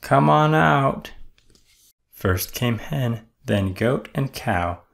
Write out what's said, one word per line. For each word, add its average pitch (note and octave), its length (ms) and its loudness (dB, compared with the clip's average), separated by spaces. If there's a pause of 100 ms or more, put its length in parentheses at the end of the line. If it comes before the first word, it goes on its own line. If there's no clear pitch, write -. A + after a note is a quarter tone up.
Come C#3+ 280 2
on D3+ 240 4
out. D3 580 2 (1000)
First - 420 -2
came A#2+ 240 -2
Hen, A#2+ 500 -4 (180)
then G2 280 0
Goat B2 420 -2
and C#3 160 -4
Cow. F2 500 -4 (120)